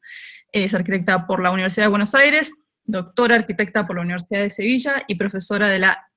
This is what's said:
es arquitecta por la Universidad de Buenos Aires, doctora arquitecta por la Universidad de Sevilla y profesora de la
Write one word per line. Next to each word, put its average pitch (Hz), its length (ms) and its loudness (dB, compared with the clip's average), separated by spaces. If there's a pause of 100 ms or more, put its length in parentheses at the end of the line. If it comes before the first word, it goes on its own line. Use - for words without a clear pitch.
(540)
es 196 200 0
arquitecta 185 540 0
por 185 140 -2
la 180 100 2
Universidad 190 360 0
de - 20 4
Buenos 202 260 0
Aires, 294 400 4 (300)
doctora 220 500 0
arquitecta 214 480 0
por 180 140 -6
la 175 60 -6
Universidad 180 360 -4
de 202 100 0
Sevilla 254 580 -2
y 202 80 -2
profesora 196 520 -2
de 190 120 2
la - 380 0